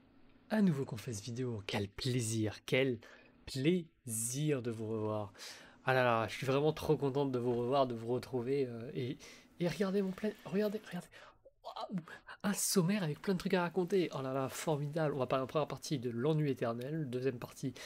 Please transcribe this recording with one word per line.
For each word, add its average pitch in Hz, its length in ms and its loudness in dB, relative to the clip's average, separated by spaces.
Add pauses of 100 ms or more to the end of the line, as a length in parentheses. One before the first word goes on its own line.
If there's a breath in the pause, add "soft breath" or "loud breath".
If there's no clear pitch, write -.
(500)
un 220 120 4
nouveau 143 240 4
Confesse 113 360 -6
vidéo. 117 460 -4
Quel 104 220 -2
plaisir, 113 760 -2
quel 127 380 2 (440 loud breath)
plaisir 135 1160 -2
de 117 100 -4
vous 110 160 -4
revoir. 107 460 -2 (500 loud breath)
Ah 131 100 4
là 127 120 6
là, 113 240 4
je - 80 -10
suis 151 100 -6
vraiment 143 240 4
trop 151 240 2
contente 139 380 0
de 123 60 2
vous 123 140 2
revoir, 127 320 4
de 120 100 -2
vous 113 120 -6
retrouver, 127 580 0
euh, 120 280 -8
et, 131 240 -4 (420 loud breath)
et 175 80 2
regardez 190 360 0
mon 190 80 -2
plan, 214 180 -2 (160)
regardez, 208 400 0
regardez. - 220 -8 (560 loud breath)
Waouh, - 360 -6 (440 loud breath)
un 202 100 2
sommaire 196 480 2
avec 151 180 -2
plein 196 140 0
de 175 60 0
trucs 196 160 0
à 180 60 4
raconter. 175 520 2
Oh 139 80 -4
là 131 100 -2
là, 135 180 0
formidable. 147 680 0
On - 20 -2
va 127 80 2
parler 131 180 2
en 123 40 -4
première 147 200 0
partie 135 300 -4
de 120 140 -2
l'ennui 147 400 2
éternel, 127 580 -2
deuxième 127 300 0
partie - 340 -6 (120)